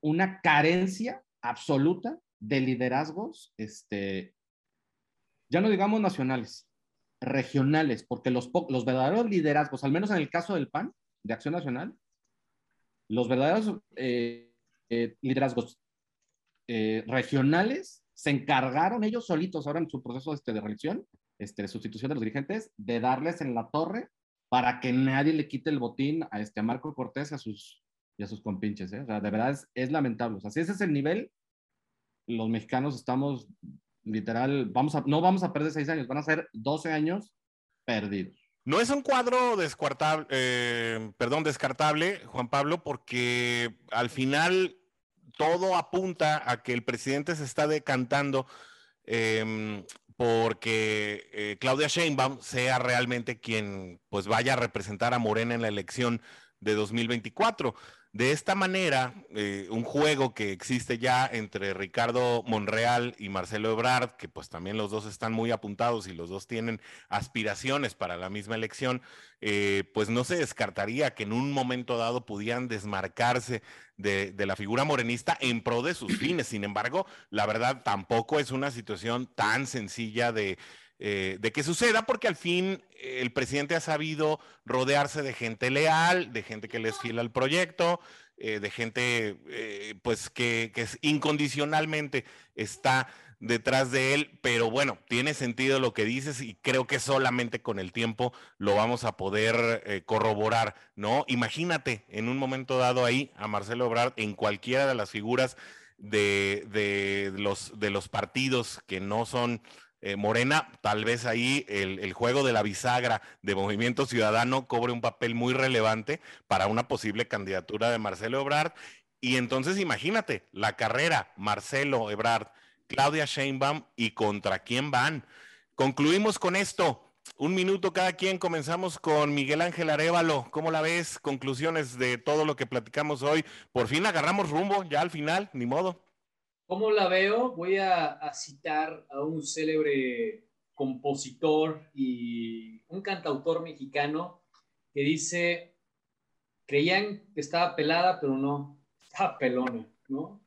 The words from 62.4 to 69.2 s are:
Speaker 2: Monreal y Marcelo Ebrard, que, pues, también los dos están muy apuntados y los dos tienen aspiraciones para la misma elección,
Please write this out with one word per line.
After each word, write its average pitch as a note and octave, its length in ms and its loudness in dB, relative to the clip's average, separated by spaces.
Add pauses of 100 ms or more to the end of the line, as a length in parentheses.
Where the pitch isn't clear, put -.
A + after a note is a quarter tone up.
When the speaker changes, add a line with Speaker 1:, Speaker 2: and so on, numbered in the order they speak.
Speaker 2:
Monreal A#2 760 2
y G#2 100 -10
Marcelo G2 440 -2
Ebrard, B2 380 2
que, - 180 -16
pues, - 200 -14
también F#2 280 -8
los G#2 160 -2
dos G#2+ 120 -4
están A2 280 -6
muy A2+ 180 0
apuntados A2 560 -2
y F#2+ 80 -12
los E2+ 160 -10
dos F#2+ 160 -10
tienen A2+ 340 -6 (280)
aspiraciones A2+ 880 -2
para F2 200 -6
la F#2 140 -8
misma G#2 240 -6
elección, B2 480 -4 (380)